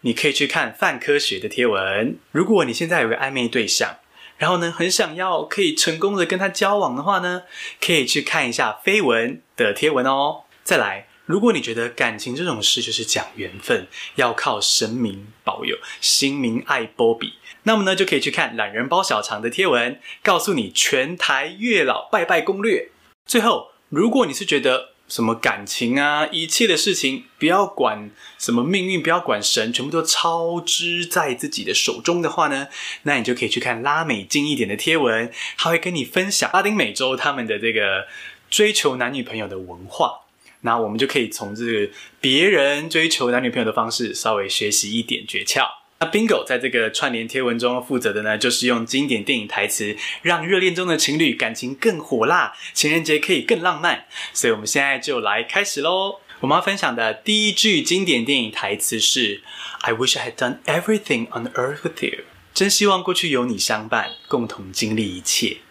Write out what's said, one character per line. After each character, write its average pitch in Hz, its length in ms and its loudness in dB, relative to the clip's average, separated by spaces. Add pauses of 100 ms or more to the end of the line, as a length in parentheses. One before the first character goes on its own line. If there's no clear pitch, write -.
你 117 120 0
可 - 140 0
以 135 40 2
去 143 140 0
看 135 260 -2
泛 160 260 0
科 147 200 2
学 101 200 -2
的 104 100 -6
贴 123 180 0
文。 101 500 0 (160)
如 160 120 2
果 190 200 4
你 120 80 -2
现 160 160 -2
在 165 140 2
有 113 60 2
个 117 80 0
暧 135 140 -2
昧 127 180 -2
对 113 180 0
象， - 320 -2 (400)
然 156 100 0
后 180 80 2
呢， 170 160 -2
很 165 180 -2
想 175 260 0
要 180 260 0
可 - 180 -4
以 160 140 2
成 160 240 0
功 202 180 0
的 180 80 4
跟 185 140 -2
他 196 100 0
交 196 300 2
往 139 180 0
的 139 60 -6
话 190 160 2
呢， 180 240 -2 (420)
可 180 80 2
以 143 140 4
去 143 160 0
看 143 260 0
一 120 40 -4
下 117 320 -2
绯 202 200 2
闻 117 380 2 (140)
的 104 180 2
贴 151 160 2
文 127 160 2
哦。 139 380 0 (200)
再 175 140 2
来， 101 300 -2 (180)
如 165 120 0
果 226 140 4
你 160 80 2
觉 113 140 -6
得 117 160 -2
感 117 280 -2
情 123 160 -8
这 151 80 -6
种 135 200 -4
事 - 180 2
就 117 100 -4
是 110 140 -2
讲 - 220 -2 (100)
缘 92 240 -10
分， 98 260 -2 (280)
要 123 180 2
靠 110 260 -2
神 107 300 2
明 107 380 -4 (180)
保 - 220 -4
佑， - 100 -2 (240)
新 - 380 2
明 123 280 0
爱 123 200 0
波 117 280 2
比， - 200 -8 (300)
那 220 120 4
么 208 60 2
呢， 190 120 2
就 185 120 2
可 160 100 2
以 135 40 2
去 143 100 -2
看 131 260 -2
懒 104 160 -2
人 117 160 -2
包 175 140 4
小 110 180 0
肠 107 220 -6
的 117 80 -2
贴 190 160 0
文， 123 340 0 (220)
告 185 160 4
诉 196 160 0
你 107 180 -2
全 139 420 2
台 151 440 0
月 208 260 2
老 - 260 0
拜 190 140 2
拜 170 160 2
攻 196 220 -2
略。 214 260 0 (380)
最 233 160 2
后， - 300 0 (180)
如 185 200 4
果 254 140 4
你 147 80 -4
是 190 140 -6
觉 147 120 2
得 127 360 2 (120)
什 - 160 -4
么 113 120 2
感 101 320 -2
情 123 320 0
啊， 147 320 2
一 160 160 -4
切 220 220 2
的 170 80 4
事 180 180 2
情 135 300 -2 (120)
不 151 100 0
要 190 200 4
管 107 440 -2 (280)
什 - 160 -2
么 117 80 4
命 180 240 0
运， 185 160 0
不 156 60 0
要 170 100 4
管 117 240 -2
神， 113 300 0
全 123 120 -4
部 147 60 -6
都 165 120 0
操 170 580 0
之 175 440 -2
在 156 300 0
自 143 140 -6
己 - 160 -6
的 - 100 -2
手 - 260 0
中 175 220 0
的 156 80 0
话 160 160 2
呢， 139 220 -2 (340)
那 143 140 2
你 117 80 0
就 123 100 0
可 123 100 -2
以 107 40 -2
去 - 100 0
看 117 240 -2
拉 151 220 2
美 117 200 -2
近 147 240 0
一 151 60 0
点 117 140 -2
的 101 80 -4
贴 160 200 2
文， 120 360 2 (260)
他 165 120 0
会 170 80 2
跟 180 140 -4
你 147 120 -2
分 190 260 -2
享 - 220 0
拉 190 100 4
丁 208 120 0
美 127 180 0
洲 131 240 0
他 143 160 0
们 131 120 -4
的 107 140 -2
这 113 140 0
个 98 340 0 (420)
追 214 240 4
求 147 240 2
男 127 160 -2
女 131 120 -4
朋 117 120 -10
友 107 120 -6
的 95 100 -8
文 90 280 -14
化。 - 340 -2 (400)
那 117 180 0
我 110 100 0
们 107 80 -4
就 135 120 2
可 143 100 0
以 113 100 0
从 104 280 -8
这 117 80 -6
个 107 280 -2 (280)
别 135 240 4
人 151 440 4
追 160 200 2
求 127 240 2
男 123 100 2
女 123 80 0
朋 123 80 -2
友 117 60 0
的 110 80 0
方 113 180 0
式 113 240 -4
稍 110 200 0
微 98 140 -2
学 104 220 0
习 104 220 0
一 117 100 0
点 117 240 -4
诀 101 160 -6
窍。 127 240 0 (360)
那 160 40 0
Bingo 202 400 2
在 127 120 0
这 123 120 -2
个 117 200 2
串 135 220 -2
联 113 160 -4
贴 131 140 -2
文 120 160 0
中 123 240 0
负 127 160 -2
责 113 120 0
的 107 120 -2
呢， 107 160 0
就 120 120 2
是 123 160 0
用 120 200 2
经 139 200 0
典 117 160 -2
电 127 160 0
影 104 80 -6
台 101 200 -2
词， 104 300 -4 (260)
让 165 240 0
热 185 120 4
恋 185 160 2
中 185 120 -2
的 165 100 2
情 147 220 0
侣 151 160 4
感 113 200 -2
情 131 200 -8
更 190 240 0
火 117 260 0
辣， 151 300 2 (180)
情 - 180 2
人 160 140 2
节 156 140 4
可 180 160 2
以 127 80 0
更 - 180 2
浪 170 180 0
漫。 156 280 0 (260)
所 - 160 0
以 113 40 4
我 107 40 2
们 107 100 -8
现 139 160 0
在 139 160 0
就 127 220 -4
来 107 220 0
开 185 200 -2
始 139 200 -4
咯。 190 400 -2 (180)
我 135 60 -2
们 143 100 4
要 175 60 4
分 196 140 0
享 147 200 -2
的 110 160 0
第 214 340 0
一 208 60 2
句 202 300 2
经 185 200 2
典 135 220 2
电 135 180 2
影 110 80 -4
台 104 240 -4
词 110 240 -4
是， 107 440 0 (380)
“I 117 120 0
wish 131 260 0
I 117 120 -6
had - 60 -16
done 123 280 -2
everything 170 600 0 (120)
on 117 140 -6
earth 135 300 -2
with - 200 -6
you。” - 220 -4 (300)
真 202 160 2
希 208 160 4
望 185 160 4
过 185 100 -2
去 175 160 0
有 127 160 2
你 117 140 -4
相 110 280 -2
伴， 110 260 -2 (140)
共 120 220 -2
同 92 240 -14
经 107 240 -2
历 98 200 -2
一 92 40 -12
切。 - 380 -2 (120)